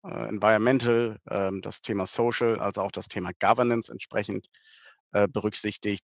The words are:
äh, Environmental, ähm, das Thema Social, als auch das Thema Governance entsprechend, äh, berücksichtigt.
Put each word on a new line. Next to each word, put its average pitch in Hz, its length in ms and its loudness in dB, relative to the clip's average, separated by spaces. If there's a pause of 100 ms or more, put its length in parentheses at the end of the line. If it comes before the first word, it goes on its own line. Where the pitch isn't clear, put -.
äh, - 0 -
Environmental, 113 1120 2 (100)
ähm, 98 320 -2
das 95 220 -10
Thema 101 240 -2
Social, 117 540 0
als 101 180 -2
auch 98 140 -2
das 92 160 -8
Thema 92 320 -4
Governance 117 520 2
entsprechend, - 540 -6 (640)
äh, 101 160 4
berücksichtigt. 104 840 -4